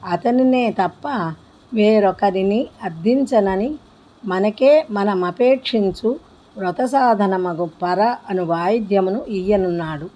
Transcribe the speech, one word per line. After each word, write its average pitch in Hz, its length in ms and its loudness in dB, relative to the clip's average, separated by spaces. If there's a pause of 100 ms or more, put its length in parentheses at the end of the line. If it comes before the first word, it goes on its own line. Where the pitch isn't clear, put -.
అతనినే 247 600 2
తప్ప - 360 -4 (680)
వేరొకరిని 202 880 2 (220)
అర్థించనని 202 880 0 (540)
మనకే 214 480 2 (180)
మనమపేక్షించు 208 1200 0 (460)
వ్రత 185 280 -4
సాధనమగు 196 840 0 (160)
పర 180 180 0 (280)
అను 185 160 -2
వాయిద్యమును 190 840 0
ఇయ్యనున్నాడు. 180 880 -2